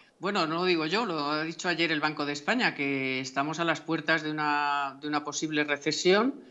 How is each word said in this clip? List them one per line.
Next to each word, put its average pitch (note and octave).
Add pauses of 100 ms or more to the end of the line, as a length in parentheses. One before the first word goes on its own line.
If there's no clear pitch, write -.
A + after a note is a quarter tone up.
(200)
Bueno, F#3
no D#3+
lo F3
digo E3+
yo, G#3
lo E3
ha D3+
dicho E3
ayer E3
el D3+
Banco D3+
de C#3+
España, G3
que C3+
estamos C#3+
a E3+
las D#3+
puertas D#3+
de D#3
una, D3
de D3+
una D3
posible D3+
recesión, F3 (160)